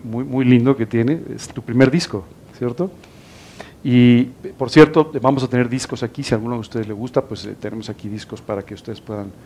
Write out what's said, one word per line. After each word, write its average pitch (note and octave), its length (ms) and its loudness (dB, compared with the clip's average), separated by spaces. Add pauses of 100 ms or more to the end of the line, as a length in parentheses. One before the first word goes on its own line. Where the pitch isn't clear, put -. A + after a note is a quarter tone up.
muy, A#2+ 200 -8
muy C3 200 -2
lindo B2 320 4
que A#2 80 -4
tiene. A#2+ 380 -2 (120)
Es - 140 -14
tu - 140 -12
primer B2+ 280 4
disco, G#2+ 360 -4 (320)
¿cierto? B2+ 320 -4 (960)
Y, B2 400 6 (340)
por B2 120 -6
cierto, D#3 420 6 (100)
vamos C3 220 0
a B2 40 -4
tener B2 200 0
discos B2 340 -8
aquí, B2+ 220 -8
si - 100 -4
a - 20 2
alguno A#2 200 -4
de A2+ 60 -8
ustedes A2 260 -8
le G#2+ 60 -10
gusta, B2 280 -4
pues, G2 220 -10
eh, G#2 140 -12
tenemos G#2+ 300 -10
aquí G#2+ 200 -12
discos G#2+ 340 -14
para G2+ 200 -6
que G#2 120 -16
ustedes G#2 260 -14
puedan, G#2 300 -12 (160)